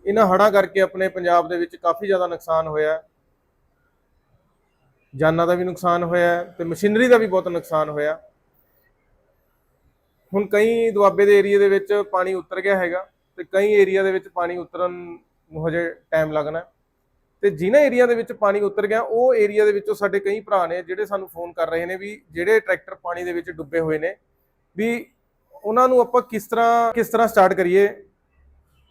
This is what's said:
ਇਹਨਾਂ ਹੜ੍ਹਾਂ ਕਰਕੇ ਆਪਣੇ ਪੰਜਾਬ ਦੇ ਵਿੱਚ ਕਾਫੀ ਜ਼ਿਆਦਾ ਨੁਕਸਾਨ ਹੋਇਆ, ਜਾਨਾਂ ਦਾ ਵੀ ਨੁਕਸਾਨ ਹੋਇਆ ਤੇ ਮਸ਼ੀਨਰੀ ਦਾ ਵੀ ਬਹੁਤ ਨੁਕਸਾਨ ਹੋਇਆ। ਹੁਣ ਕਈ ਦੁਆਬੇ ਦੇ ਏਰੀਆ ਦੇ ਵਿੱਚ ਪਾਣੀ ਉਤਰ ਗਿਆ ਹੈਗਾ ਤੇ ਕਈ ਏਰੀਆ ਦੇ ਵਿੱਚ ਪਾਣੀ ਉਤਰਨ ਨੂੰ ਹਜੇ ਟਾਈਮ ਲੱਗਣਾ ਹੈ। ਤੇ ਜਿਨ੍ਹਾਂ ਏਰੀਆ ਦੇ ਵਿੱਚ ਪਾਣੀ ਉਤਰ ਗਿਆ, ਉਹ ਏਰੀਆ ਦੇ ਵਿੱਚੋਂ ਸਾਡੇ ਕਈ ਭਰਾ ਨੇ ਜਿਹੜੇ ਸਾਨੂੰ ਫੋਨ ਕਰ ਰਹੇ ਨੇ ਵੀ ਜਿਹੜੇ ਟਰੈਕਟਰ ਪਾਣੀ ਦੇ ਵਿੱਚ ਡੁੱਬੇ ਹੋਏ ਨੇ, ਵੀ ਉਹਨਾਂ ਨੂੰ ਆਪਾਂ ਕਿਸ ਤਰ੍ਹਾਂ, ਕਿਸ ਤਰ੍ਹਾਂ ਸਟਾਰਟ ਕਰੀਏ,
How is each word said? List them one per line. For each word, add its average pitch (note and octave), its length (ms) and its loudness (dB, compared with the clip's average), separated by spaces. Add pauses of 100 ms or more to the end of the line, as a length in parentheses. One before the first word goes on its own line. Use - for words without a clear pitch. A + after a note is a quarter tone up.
ਇਹਨਾਂ G#3 200 2
ਹੜ੍ਹਾਂ G3 240 4
ਕਰਕੇ G3 300 2
ਆਪਣੇ F#3 280 -2
ਪੰਜਾਬ F3 400 0
ਦੇ F3 100 -6
ਵਿੱਚ E3+ 180 -6
ਕਾਫੀ E3+ 300 -4
ਜ਼ਿਆਦਾ F#3 200 0
ਨੁਕਸਾਨ D#3+ 420 -4
ਹੋਇਆ, D3+ 340 -2 (2250)
ਜਾਨਾਂ D#3+ 300 0
ਦਾ F3 80 2
ਵੀ F3+ 100 -4
ਨੁਕਸਾਨ F3 380 -2
ਹੋਇਆ F3 420 0
ਤੇ F3 200 -12
ਮਸ਼ੀਨਰੀ G#3 440 0
ਦਾ A#3+ 100 8
ਵੀ A3 80 0
ਬਹੁਤ F#3 220 -2
ਨੁਕਸਾਨ D#3+ 400 -2
ਹੋਇਆ। D3+ 340 -6 (2000)
ਹੁਣ G3+ 120 -2
ਕਈ A3+ 440 0
ਦੁਆਬੇ G3 360 2
ਦੇ G3+ 120 6
ਏਰੀਆ G3+ 200 2
ਦੇ G3+ 100 4
ਵਿੱਚ G3 340 0 (100)
ਪਾਣੀ F#3 220 -2
ਉਤਰ F#3 260 -10
ਗਿਆ F#3+ 180 0
ਹੈਗਾ F3+ 300 -4 (280)
ਤੇ F3+ 80 -12
ਕਈ G3+ 280 0
ਏਰੀਆ G3 300 4
ਦੇ F#3+ 100 0
ਵਿੱਚ F#3 160 -6
ਪਾਣੀ F3 280 -6
ਉਤਰਨ F3+ 360 -6 (600)
ਨੂੰ D#3 160 -6
ਹਜੇ E3+ 260 -4 (160)
ਟਾਈਮ D#3 220 0
ਲੱਗਣਾ D3+ 260 -4
ਹੈ। F3 60 -10 (760)
ਤੇ G3+ 100 2
ਜਿਨ੍ਹਾਂ F#3+ 320 2
ਏਰੀਆ B3 240 4
ਦੇ A#3+ 80 2
ਵਿੱਚ A3+ 180 -6
ਪਾਣੀ G3+ 280 0
ਉਤਰ G3+ 260 -2
ਗਿਆ, A3 140 0
ਉਹ A#3+ 340 0
ਏਰੀਆ G#3 300 2
ਦੇ G#3 80 4
ਵਿੱਚੋਂ G3+ 220 -4
ਸਾਡੇ G3 260 -2
ਕਈ G3 200 -4
ਭਰਾ F#3+ 260 0
ਨੇ F3 160 -6
ਜਿਹੜੇ F#3 240 -6
ਸਾਨੂੰ F#3+ 220 -8
ਫੋਨ E3+ 240 -14
ਕਰ E3 160 -4
ਰਹੇ E3 180 -4
ਨੇ F#3 100 -8
ਵੀ G3+ 340 -14
ਜਿਹੜੇ F#3 300 0
ਟਰੈਕਟਰ - 340 -6
ਪਾਣੀ F3 300 -10
ਦੇ F3+ 80 -6
ਵਿੱਚ E3+ 180 -8
ਡੁੱਬੇ D#3+ 300 -6
ਹੋਏ D#3 180 -2
ਨੇ, F3 180 -6 (600)
ਵੀ A3+ 300 -4 (580)
ਉਹਨਾਂ A#3+ 240 2
ਨੂੰ B3+ 120 4
ਆਪਾਂ A#3+ 220 0
ਕਿਸ A3 240 -8
ਤਰ੍ਹਾਂ, A#3 460 0
ਕਿਸ A3 160 -2
ਤਰ੍ਹਾਂ A3+ 200 2
ਸਟਾਰਟ F#3+ 260 4
ਕਰੀਏ, F#3 340 2 (1040)